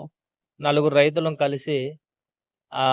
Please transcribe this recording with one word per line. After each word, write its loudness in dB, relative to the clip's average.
నలుగురు 0
రైతులం 2
కలిసి -2
ఆ -2